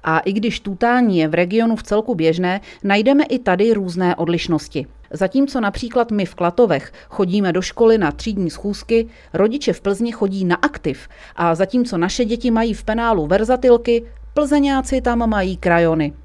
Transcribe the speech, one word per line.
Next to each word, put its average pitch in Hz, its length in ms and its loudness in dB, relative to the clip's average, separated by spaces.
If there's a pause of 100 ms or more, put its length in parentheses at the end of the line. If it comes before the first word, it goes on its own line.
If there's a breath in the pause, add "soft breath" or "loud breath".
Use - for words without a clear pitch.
A 160 160 0
i 196 140 -2
když 214 280 -2
tutání 226 580 2
je 156 100 2
v 151 60 -2
regionu 214 420 0
vcelku 220 380 -2
běžné, 180 460 0 (240 loud breath)
najdeme 214 400 4
i 254 140 -2
tady 208 340 2
různé 180 440 0
odlišnosti. 165 720 -2 (240)
Zatímco 262 500 0
například 233 500 -2
my 202 160 0
v - 80 -14
Klatovech 175 580 2 (160 loud breath)
chodíme 190 440 0
do 180 100 0
školy 226 360 2
na 156 140 0
třídní 190 380 -4
schůzky, 226 580 -4 (240 loud breath)
rodiče 220 400 0
v - 80 -4
Plzni 202 320 -2
chodí 196 320 -2
na 175 120 2
aktiv - 520 -6 (280 loud breath)
a 170 180 2
zatímco 196 440 -2
naše 185 260 0
děti 233 260 -2
mají 226 240 0
v - 100 -12
penálu 220 420 0
verzatilky, 233 760 2 (300 loud breath)
Plzeňáci 277 680 2
tam 233 300 0
mají 190 260 -2
krajony. 165 560 2 (120)